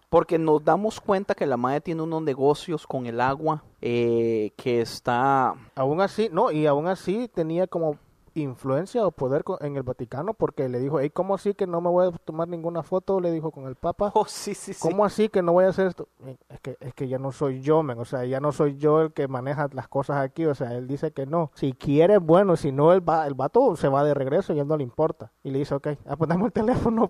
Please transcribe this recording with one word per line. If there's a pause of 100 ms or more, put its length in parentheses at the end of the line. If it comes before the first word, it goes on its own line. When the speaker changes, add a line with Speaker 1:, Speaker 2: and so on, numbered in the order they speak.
Speaker 1:
Porque
nos
damos
cuenta
que
la
MAE
tiene
unos
negocios
con
el
agua, (180)
eh,
que
está (200)
Speaker 2:
Aún
así,
no,
y
aún
así
tenía
como (400)
influencia
o
poder
co-,
en
el
Vaticano,
porque
le
dijo,
"Ey,
¿cómo
así
que
no
me
voy
a
tomar
ninguna
foto?",
le
dijo,
"con
el
Papa".
Speaker 1:
Oh,
sí,
sí,
sí.
Speaker 2:
"¿Cómo
así
que
no
voy
a
hacer
esto?". (400)
Es
que,
es
que
ya
no
soy
yo,
men,
o
sea,
ya
no
soy
yo
el
que
maneja
las
cosas
aquí,
o
sea,
él
dice
que
no.
Si
quiere,
bueno,
si
no,
el
va-,
el
vato
se
va
de
regreso
y
a
él
no
le
importa. (100)
Y
le
dice,
"Ok, (180)
ah,
pues
dame
el
teléfono,